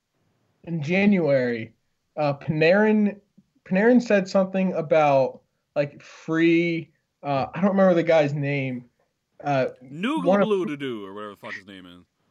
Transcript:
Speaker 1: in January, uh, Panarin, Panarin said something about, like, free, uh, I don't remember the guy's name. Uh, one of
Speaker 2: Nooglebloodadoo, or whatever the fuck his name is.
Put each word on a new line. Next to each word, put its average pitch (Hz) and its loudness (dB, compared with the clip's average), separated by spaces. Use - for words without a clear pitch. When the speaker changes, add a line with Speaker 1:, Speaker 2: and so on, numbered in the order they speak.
Speaker 1:
in 165 -6
January, 139 0
uh, 147 -2
Panarin, 202 2
Panarin 226 4
said 202 0
something 185 0
about, 147 2
like, 143 -4
free, 165 -2
uh, 139 -4
I 170 -6
don't 196 2
remember 190 4
the 170 0
guy's 160 2
name. 139 -6
Uh, 139 0
one 196 -2
of 220 0
Speaker 2:
Nooglebloodadoo, 143 -4
or 95 -14
whatever 104 -12
the 98 -18
fuck 107 -16
his 98 -18
name 95 -20
is. 87 -20